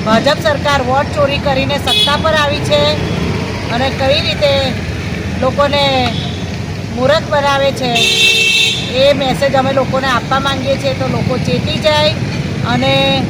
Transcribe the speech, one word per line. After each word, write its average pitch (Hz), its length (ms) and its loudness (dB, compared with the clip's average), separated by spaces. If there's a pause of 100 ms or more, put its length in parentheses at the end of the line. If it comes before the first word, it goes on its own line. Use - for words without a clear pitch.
ભાજપ 226 380 2
સરકાર 285 400 0
વોટ 262 320 0
ચોરી 285 240 0
કરીને 269 400 0
સત્તા 294 380 0
પર 311 180 2
આવી 294 240 0
છે 294 340 2 (800)
અને 254 180 0
કઈ 269 300 0
રીતે 277 520 0 (680)
લોકોને 269 720 2 (800)
મૂર્ખ 269 360 2
બનાવે 277 420 0
છે, 247 220 -2 (1040)
એ 277 140 6
મેસેજ 277 420 0
અમે 269 180 2
લોકોને 262 340 0
આપવા 262 340 0
માંગીએ 269 360 -2
છીએ. 269 180 -2
તો 262 140 -2
લોકો 254 300 0
ચેતી 277 400 -2
જાય 302 360 2 (540)
અને 269 600 2